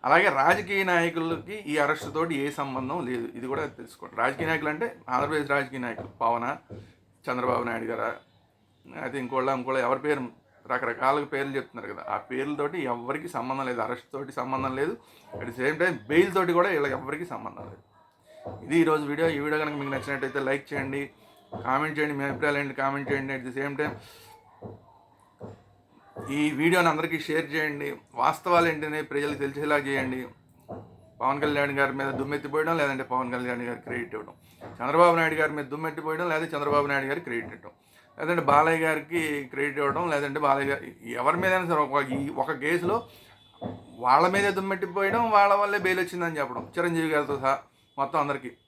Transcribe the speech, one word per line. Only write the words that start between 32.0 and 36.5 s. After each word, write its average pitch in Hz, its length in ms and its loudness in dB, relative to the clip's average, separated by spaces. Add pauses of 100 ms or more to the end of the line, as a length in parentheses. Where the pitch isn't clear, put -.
దుమ్మెత్తిపోయడం, 147 600 -2
లేదంటే 135 300 0
పవన్ 127 240 -2
కళ్యాణ్ 123 320 -4
గారికి 117 200 -8
క్రెడిట్ 120 280 -6
ఇవ్వడం, 107 200 -10 (440)
చంద్రబాబు 165 400 6
నాయుడు 160 220 2
గారి 151 160 2
మీద 143 160 -4
దుమ్మెత్తిపోయడం, 156 600 -4
లేదా 160 200 0